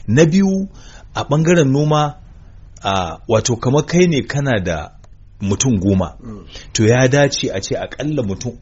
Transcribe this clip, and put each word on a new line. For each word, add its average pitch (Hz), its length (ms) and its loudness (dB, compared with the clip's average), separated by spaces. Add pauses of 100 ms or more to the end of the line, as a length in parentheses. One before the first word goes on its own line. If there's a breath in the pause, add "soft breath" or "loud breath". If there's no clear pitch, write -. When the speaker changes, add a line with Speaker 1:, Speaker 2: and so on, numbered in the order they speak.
Speaker 1:
Na 135 180 4
biyu, 190 420 2 (460 loud breath)
a 110 100 -4
ɓangaren 160 480 2
noma, 151 440 0 (680)
a, 92 340 -2 (120)
wato 113 300 2
kamar 139 260 0
kai 180 220 2
ne 147 160 0
kana 139 360 -2
da 85 300 -4 (520)
mutum 101 380 0
goma, 92 440 0
Speaker 2:
Mm. - 220 -16 (280 loud breath)
Speaker 1:
to 110 120 0
ya 123 220 4
dace 139 460 0
a 95 80 -6
ce - 140 -6
aƙalla 131 480 -6
mutum 107 380 -8